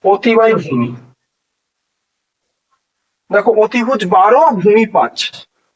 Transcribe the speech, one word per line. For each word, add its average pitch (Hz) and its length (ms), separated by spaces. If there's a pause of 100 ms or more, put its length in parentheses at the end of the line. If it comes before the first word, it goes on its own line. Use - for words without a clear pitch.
অতি 202 320
by 220 140 (120)
ভূমি। 120 340 (2500)
দেখো 208 160 (140)
অতিভুজ 240 360 (160)
বারো, 240 240 (220)
ভূমি 214 240
পাঁচ, - 300 (600)